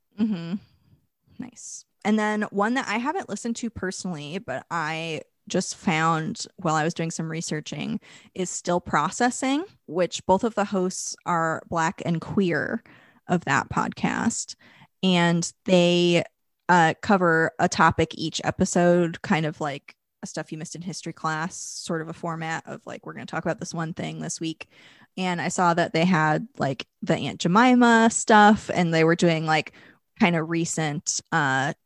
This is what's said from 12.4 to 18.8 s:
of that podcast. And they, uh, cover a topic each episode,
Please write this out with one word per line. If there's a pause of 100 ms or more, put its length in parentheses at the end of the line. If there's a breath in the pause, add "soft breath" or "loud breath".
of
that
podcast. (480 loud breath)
And (140)
they, (440)
uh,
cover
a
topic
each
episode,